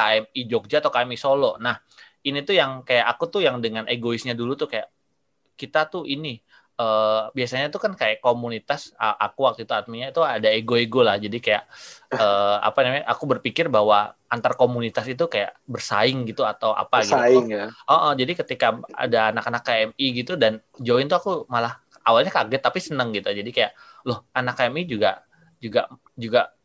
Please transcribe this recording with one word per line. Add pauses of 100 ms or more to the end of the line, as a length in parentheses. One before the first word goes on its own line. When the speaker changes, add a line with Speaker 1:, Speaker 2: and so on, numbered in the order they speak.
(220)
Speaker 1:
M (120)
I
Jogja
atau
K
M
I
Solo.
Nah, (400)
ini
tuh
yang
kayak
aku
tuh
yang
dengan
egoisnya
dulu
tuh
kayak, (720)
kita
tuh
ini, (360)
eh, (120)
biasanya
tuh
kan
kayak
komunitas,
a-,
aku
waktu
itu
adminnya
itu
ada
ego-ego
lah.
Jadi
kayak, (480)
eh,
apa
namanya,
aku (100)
berpikir
bahwa (160)
antar
komunitas
itu
kayak
bersaing
gitu
atau
apa
gitu.
Speaker 2:
Bersaing,
Speaker 1:
Oh,
Speaker 2:
ya. (240)
Speaker 1:
oh, (100)
oh,
jadi
ketika (160)
ada
anak-anak
K (200)
M
I
gitu
dan (160)
join
tuh
aku (160)
malah (220)
awalnya
kaget
tapi
seneng
gitu.
Jadi
kayak, (320)
"Loh,
anak
K
M
I
juga, (320)
juga, (320)
juga (140)